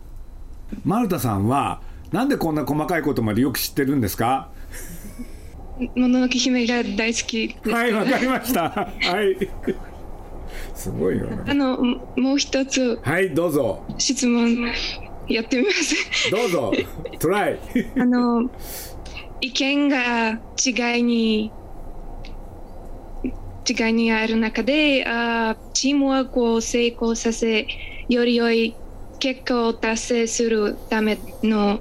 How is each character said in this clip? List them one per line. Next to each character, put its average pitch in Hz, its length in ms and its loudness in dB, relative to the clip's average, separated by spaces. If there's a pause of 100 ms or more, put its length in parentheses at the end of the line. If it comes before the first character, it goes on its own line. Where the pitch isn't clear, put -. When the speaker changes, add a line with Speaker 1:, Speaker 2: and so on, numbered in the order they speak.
(840)
Speaker 1:
マ 196 160 2
ル 233 60 2
タ 175 120 0
さ 113 140 2
ん 98 140 2
は 123 340 0 (300)
な 208 120 2
ん 285 60 4
で 277 80 4
こ 160 140 0
ん 151 40 0
な 151 80 0
細 147 220 0
か 180 140 0
い - 20 2
こ 135 140 2
と 117 80 2
ま 107 100 2
で 107 80 4
よ 135 100 4
く 120 60 -2
知 - 140 -4
っ - 20 -14
て 143 100 2
る 135 120 4
ん 135 60 4
で 104 60 2
す - 80 -4
か？ 127 360 0 (1400)
Speaker 2:
も 254 120 4
の 247 120 6
の 254 100 4
け 254 80 0
姫 247 300 2
が 240 160 2
大 214 280 0
好 226 100 -2
き 220 260 -2
で - 160 -12
す。 220 80 -2
Speaker 1:
は 233 160 2
い、 233 60 4
わ 214 120 2
か 247 140 4
り 247 80 2
ま 262 180 0
し 247 80 0
た。 170 160 2
は 196 220 -4 (320)
い。 190 260 2 (1300)
す - 160 -6
ご - 200 0
い - 60 0
よ - 80 -2
ね。 - 220 -6
Speaker 2:
あ 285 80 0
の、 269 220 2 (380)
も 269 200 2
う - 20 2
一 269 300 0
つ。 254 340 0
Speaker 1:
は 160 180 0
い、 190 140 0
ど 165 140 2
う 160 40 -2
ぞ。 131 320 0 (140)
Speaker 2:
質 247 300 0
問 240 400 2 (600)
や 226 140 0
っ 226 40 -8
て 262 120 0
み 254 80 4
ま 415 60 4
す。 311 240 0 (340)
Speaker 1:
ど 226 160 2
う 190 40 0
ぞ。 135 220 0 (480)
ト 151 100 2
ラ 190 200 2
イ。 - 100 -2 (380)
Speaker 2:
あ 254 80 4
の、 247 460 2 (880)
意 254 140 -4
見 285 340 2
が 240 520 2 (240)
違 240 360 0
い 240 40 4
に、 226 480 2 (2250)
違 226 240 2
い - 20 4
に 226 180 4
あ 220 140 2
る 226 120 2
中 226 260 2
で、 285 440 4
あ、 233 480 0 (180)
チ 269 200 2
ー - 20 4
ム 277 140 4
ワ 269 120 4
ー 254 40 -2
ク 247 180 2
を 226 180 4
成 240 260 2
功 233 280 0
さ 226 160 0
せ、 226 360 0 (420)
よ 240 160 4
り 240 100 4
良 233 160 4
い 226 240 2 (440)
結 262 240 -2
果 240 240 2
を 226 60 4
達 226 280 -2
成 233 260 2
す 233 200 0
る 214 280 2 (140)
た 220 120 2
め 214 160 2 (260)
の 208 380 4